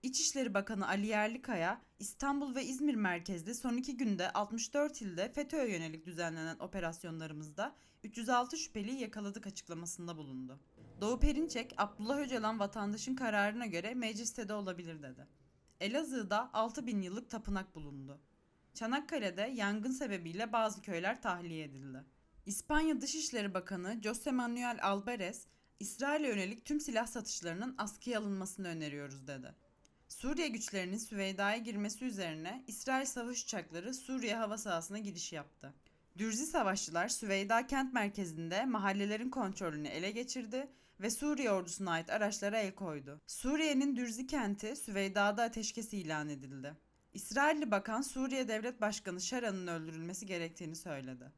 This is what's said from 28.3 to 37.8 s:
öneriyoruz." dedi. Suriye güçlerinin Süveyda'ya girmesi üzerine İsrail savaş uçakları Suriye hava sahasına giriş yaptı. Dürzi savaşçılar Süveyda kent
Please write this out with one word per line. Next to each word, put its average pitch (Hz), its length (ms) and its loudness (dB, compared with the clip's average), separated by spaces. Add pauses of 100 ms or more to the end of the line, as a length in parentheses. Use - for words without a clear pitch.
öneriyoruz." 143 580 -4
dedi. 131 280 -8 (540)
Suriye 294 400 0
güçlerinin 202 500 -2
Süveyda'ya 202 580 0
girmesi 220 480 -4
üzerine 190 600 -4
İsrail 262 380 0
savaş 247 400 -2
uçakları 185 500 -4
Suriye 254 420 0
hava 220 220 0
sahasına 196 400 -2
giriş 196 340 -6
yaptı. 143 420 -10 (440)
Dürzi 220 280 0
savaşçılar 202 600 2
Süveyda 208 580 4
kent 262 260 2